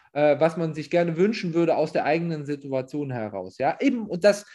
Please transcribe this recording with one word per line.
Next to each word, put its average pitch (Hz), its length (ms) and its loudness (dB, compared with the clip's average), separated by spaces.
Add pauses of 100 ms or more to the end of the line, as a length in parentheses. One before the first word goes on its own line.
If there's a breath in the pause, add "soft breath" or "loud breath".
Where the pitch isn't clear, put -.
(160 soft breath)
Äh, 147 240 4
was 165 180 2
man 165 180 -2
sich 151 160 -10
gerne 170 260 2
wünschen 190 380 0
würde 165 200 2
aus 156 160 0
der 113 140 -2
eigenen 160 400 -2
Situation 139 640 -6
heraus. 104 480 -8
Ja? 139 220 0
Eben, 233 280 0
und 175 160 -8
das, 202 320 4